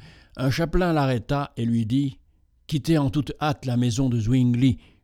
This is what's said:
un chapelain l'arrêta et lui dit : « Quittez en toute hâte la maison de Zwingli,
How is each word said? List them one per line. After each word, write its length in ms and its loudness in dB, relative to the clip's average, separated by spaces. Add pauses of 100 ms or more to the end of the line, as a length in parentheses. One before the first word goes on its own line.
(380)
un 120 -2
chapelain 440 0
l'arrêta 640 0
et 80 -4
lui 200 0
dit : « 340 -2 (480)
Quittez 300 0
en 120 2
toute 320 -4
hâte 240 -4
la 100 -2
maison 320 0
de 140 0
Zwingli, 560 2 (260)